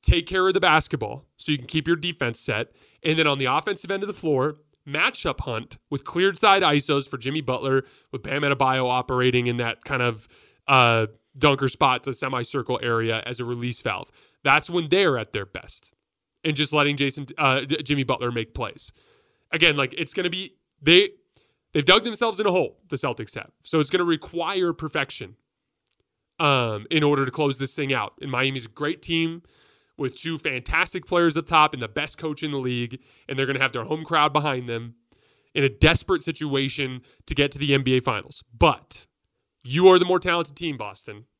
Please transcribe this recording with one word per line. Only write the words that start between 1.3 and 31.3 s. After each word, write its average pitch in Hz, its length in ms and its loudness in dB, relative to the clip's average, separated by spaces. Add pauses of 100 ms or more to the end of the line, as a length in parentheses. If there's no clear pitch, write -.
so - 140 -8
you 147 80 2
can 123 80 -12
keep 151 220 -2
your 170 80 4
defense 147 420 -4
set. 113 300 -4 (340)
And 156 160 0
then 160 80 4
on 139 120 2
the 135 80 -2
offensive 165 440 -2
end 196 140 -2
of - 20 -6
the 202 60 -8
floor, 151 460 0 (280)
matchup 156 540 -2
hunt 113 380 -8 (120)
with 139 140 -4
cleared 185 340 0
side 196 240 4
isos 147 460 2
for 135 100 -10
Jimmy 135 220 -4
Butler, 131 440 -2 (280)
with 123 100 -10
Bam 143 200 -4
Adebayo 131 440 2
operating 127 640 2
in 120 80 0
that 120 260 -4
kind 131 200 -2
of, 113 260 -2 (400)
uh, 117 400 6 (300)
dunker 135 300 4
spot 127 340 2
to 135 100 -6
semicircle 127 720 -4
area 113 420 0
as 120 140 -10
a 123 60 -8
release 120 360 -6
valve. 98 300 -6 (320)
That's 143 260 2
when 170 200 -2
they're 175 280 4
at 110 160 -6
their 98 140 -4
best. - 460 -16 (500)
And 156 140 -2
just 143 160 -2
letting 143 240 2
Jason, 139 300 -4 (120)
uh, 135 220 2
J-, 143 220 -4
Jimmy 139 200 -2
Butler 123 300 -2
make 113 200 -6
plays. - 380 -8 (640)
Again, 160 240 4
like, 131 200 -2
it's 165 160 -6
gonna 180 160 -4
be, 185 280 -8 (260)
they, 175 280 6 (600)
they've 147 120 0
dug 190 180 8
themselves 220 380 -2
in 208 60 0
a 202 40 4
hole, 175 280 0 (100)
the - 80 -6
Celtics 123 400 -6
have. - 160 -14 (100)
So - 160 -2
it's 147 120 0
gonna 180 140 0
require 170 680 -2
perfection, 135 640 -8 (1040)
um, 120 500 0
in 156 140 2
order 147 200 2
to 127 60 -4
close 139 280 -2
this 131 180 -6
thing 139 160 -2
out. 110 280 -4
And 143 100 -10
Miami's 131 340 -2
a 110 60 -18
great 147 300 -6
team 165 420 -4 (540)
with 131 200 -6
two 165 200 -8
fantastic 151 680 -4
players 170 300 2